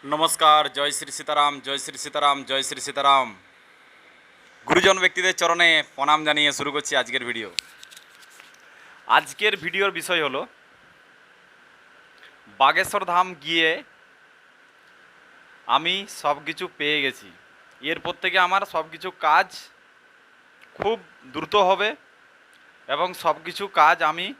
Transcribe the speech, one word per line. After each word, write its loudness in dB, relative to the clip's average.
নমস্কার, 2
জয় -2
শ্রী -10
সীতারাম, -2
জয় -8
শ্রী -12
সীতারাম, -2
জয় -4
শ্রী -8
সীতারাম। 2
গুরুজন 4
ব্যক্তিদের 0
চরণে 2
প্রণাম 0
জানিয়ে 2
শুরু -6
করছি -6
আজকের -2
ভিডিও। -8
আজকের 2
ভিডিওর -2
বিষয় -2
হলো, -4
বাগেশ্বর 2
ধাম 0
গিয়ে 0
আমি 0
সব -4
কিছু -8
পেয়ে 0
গেছি। -6
এরপর -6
থেকে 0
আমার 2
সব -6
কিছু -12
কাজ 0
খুব -4
দ্রুত -8
হবে 2
এবং -2
সব 0
কিছু -8
কাজ 4
আমি -4